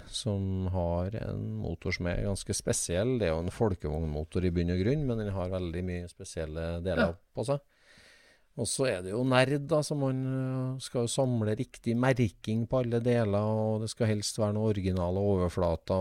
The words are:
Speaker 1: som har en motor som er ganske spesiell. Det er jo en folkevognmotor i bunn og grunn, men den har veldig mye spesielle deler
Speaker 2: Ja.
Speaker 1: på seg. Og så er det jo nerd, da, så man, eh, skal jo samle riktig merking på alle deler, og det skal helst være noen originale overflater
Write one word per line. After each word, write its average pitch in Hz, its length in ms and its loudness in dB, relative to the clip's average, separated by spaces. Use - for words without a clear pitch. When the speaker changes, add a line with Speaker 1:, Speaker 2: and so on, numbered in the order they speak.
Speaker 1:
som 95 580 -2
har 90 480 0
en 107 460 -4
motor - 300 -4
som - 160 -4
er 104 180 -2
ganske 98 280 -4
spesiell. 113 640 0
Det 101 100 2
er 80 40 2
jo 80 80 0
en 87 80 -2
folkevognmotor 80 960 -2
i 90 60 2
bunn 85 200 2
og 90 140 2
grunn, 143 220 2
men 120 100 0
den 104 160 -2
har 92 160 -2
veldig 90 340 -4
mye 87 300 -4
spesielle 82 720 -6
deler 92 240 2
Speaker 2:
Ja. 85 60 -4
Speaker 1:
på 113 120 -4
seg. 143 140 -2
Og 117 80 -2
så - 200 -2
er 101 140 0
det 92 120 -6
jo 123 120 0
nerd, 131 420 4
da, 151 140 2
så 151 160 -2
man, 131 800 -2
eh, 131 40 -8
skal 120 280 -2
jo - 20 0
samle 117 480 2
riktig 117 400 -2
merking 120 720 2
på 127 160 2
alle 117 160 0
deler, 113 400 2
og 110 400 0
det 110 80 -4
skal 110 200 0
helst 107 280 -2
være 107 160 2
noen 107 220 2
originale 92 420 0
overflater 92 840 2